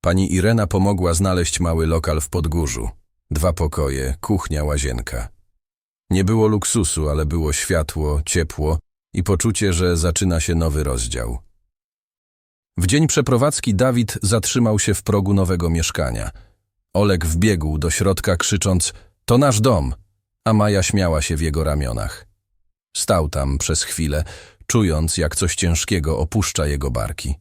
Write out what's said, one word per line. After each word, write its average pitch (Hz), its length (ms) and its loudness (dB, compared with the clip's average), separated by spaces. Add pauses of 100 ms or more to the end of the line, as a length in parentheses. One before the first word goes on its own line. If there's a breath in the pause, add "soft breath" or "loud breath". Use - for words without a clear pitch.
Pani 92 340 2
Irena 104 320 2
pomogła 92 480 2
znaleźć 90 460 0
mały 82 260 2
lokal 80 340 0
w - 80 -8
Podgórzu. 76 600 -2 (400)
Dwa 80 220 0
pokoje, 67 680 -2
kuchnia, 76 440 -2
łazienka. 65 640 -4 (840)
Nie 95 140 2
było 110 240 4
luksusu, 98 600 0
ale 76 180 0
było 78 260 0
światło, 76 760 -2
ciepło 78 520 -2 (360)
i 92 80 -2
poczucie, 98 500 0
że 87 240 2
zaczyna 85 440 0
się 82 140 0
nowy 78 300 0
rozdział. 58 540 -4 (1400)
W 90 100 0
dzień 147 200 4
przeprowadzki 127 680 0
Dawid 120 480 2
zatrzymał 110 560 2
się 101 160 0
w - 80 -6
progu 101 320 2
nowego 90 360 2
mieszkania. 62 600 -2 (640 soft breath)
Olek 95 320 2
wbiegł 80 520 2
do 80 120 0
środka, 92 460 0
krzycząc: 92 560 0 (320 soft breath)
„To 120 140 4
nasz 131 220 4
dom”, 87 340 2 (500)
a 113 80 2
Maja 104 300 4
śmiała 85 400 0
się 82 140 -2
w 73 40 -2
jego 78 240 0
ramionach. 64 640 -4 (680)
Stał 85 320 2
tam 69 300 -2
przez 73 240 -2
chwilę, 76 420 -4 (420 loud breath)
czując, 80 500 2
jak 78 200 -2
coś 85 180 -2
ciężkiego 82 640 0
opuszcza 80 480 -2
jego 69 240 -2
barki. 62 500 -4